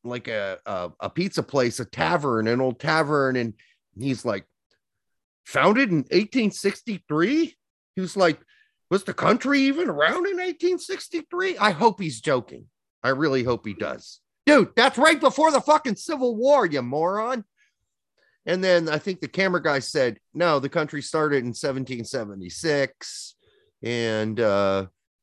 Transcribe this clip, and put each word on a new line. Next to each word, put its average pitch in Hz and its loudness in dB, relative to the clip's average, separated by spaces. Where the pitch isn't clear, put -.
like, 120 -10
a, 98 -4
a, 90 -6
a 95 -6
pizza 170 -4
place, 123 -2
a 117 -8
tavern, 143 0
an 120 2
old 127 -2
tavern, 143 0
and 117 -2
he's 123 -4
like, 101 -4
"Founded 202 2
in 151 2
eighteen 214 2
sixty-three?" 202 -2
He 185 -4
was 180 -8
like, 175 2
"Was 202 0
the - -8
country 247 2
even 277 0
around 311 0
in 370 -4
eighteen 359 -2
sixty-three?" 349 -6
I 202 4
hope 190 2
he's 143 -6
joking. 123 -2
I 123 0
really 135 0
hope 120 -2
he 104 -6
does. - -10
Dude, 285 6
that's 247 4
right 302 4
before 311 4
the 269 4
fucking 294 2
Civil 254 -2
War, 254 4
you 143 0
moron. 196 -2
And 185 -2
then 175 4
I 151 0
think 185 -6
the 147 -6
camera 180 0
guy 151 2
said, 127 0
"No, 156 2
the 131 -4
country 151 -4
started 147 0
in 120 -6
seventeen 131 -6
seventy-six." 113 -6
And, 110 -2
uh, 98 2